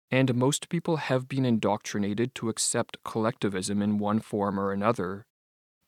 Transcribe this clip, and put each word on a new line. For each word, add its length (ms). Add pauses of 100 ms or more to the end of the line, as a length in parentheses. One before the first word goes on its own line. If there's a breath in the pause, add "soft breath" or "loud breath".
(100)
and 240
most 340
people 280
have 320
been 160
indoctrinated 920
to 140
accept 560
collectivism 760
in 180
one 200
form 400
or 140
another. 520 (640)